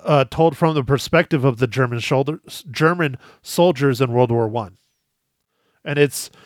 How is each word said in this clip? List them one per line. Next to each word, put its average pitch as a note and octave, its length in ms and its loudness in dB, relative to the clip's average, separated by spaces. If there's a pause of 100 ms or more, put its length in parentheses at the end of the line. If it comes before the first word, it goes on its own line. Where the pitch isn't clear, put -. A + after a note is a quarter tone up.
uh, C#3+ 220 2
told D#3+ 300 0
from D#3+ 200 0
the C#3+ 80 0
perspective C#3 600 0
of C3 140 2
the B2+ 100 0
German A#2+ 320 -2
shoulder, C#3 400 -2 (300)
German D#3 480 0 (240)
soldiers C#3 580 0
in B2+ 140 0
World B2 180 2
War A#2 160 0
One. G#2+ 300 -8 (1040)
And C#3+ 140 -4
it's D3 320 0 (160)